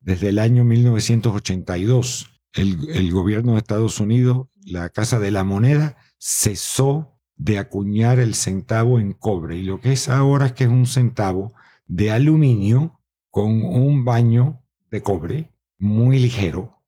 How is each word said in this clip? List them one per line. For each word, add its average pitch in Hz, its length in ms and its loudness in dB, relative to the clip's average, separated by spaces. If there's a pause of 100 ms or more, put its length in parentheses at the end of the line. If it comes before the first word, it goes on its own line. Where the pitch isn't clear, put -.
desde 92 260 -2
el 101 120 0
año 120 260 4
mil 120 180 4
novecientos 113 500 2
ochenta 95 440 -6
y 92 80 -4
dos, - 560 -2 (100)
el, 95 380 -2
el 95 240 0
gobierno 104 400 0
de 110 60 2
Estados 110 420 -4
Unidos, 123 460 0 (180)
la 87 240 -8
Casa 120 280 -2
de 101 140 -2
la 95 140 0
Moneda, 131 500 2 (220)
cesó - 1040 -4 (160)
de 107 200 -2
acuñar 101 640 0
el 117 160 0
centavo 113 640 0
en 101 140 -2
cobre. 85 420 -6
Y 92 80 -8
lo 95 160 -6
que 131 140 0
es 131 160 -4
ahora 139 380 2
es 123 40 -2
que 131 140 -2
es 120 40 4
un 127 160 4
centavo 107 680 -2 (320)
de 101 260 -2
aluminio 131 880 2 (300)
con 107 340 0
un 139 400 0
baño 117 580 2 (300)
de 104 100 -6
cobre 98 520 -4 (260)
muy 113 400 2
ligero 101 680 -2